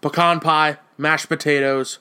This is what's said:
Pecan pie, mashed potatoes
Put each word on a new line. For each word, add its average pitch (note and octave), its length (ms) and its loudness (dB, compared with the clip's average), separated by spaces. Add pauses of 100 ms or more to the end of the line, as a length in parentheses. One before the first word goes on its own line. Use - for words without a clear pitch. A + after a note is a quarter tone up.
Pecan E3+ 380 0
pie, D#3 400 0 (180)
mashed D3+ 320 -2
potatoes C#3 720 -2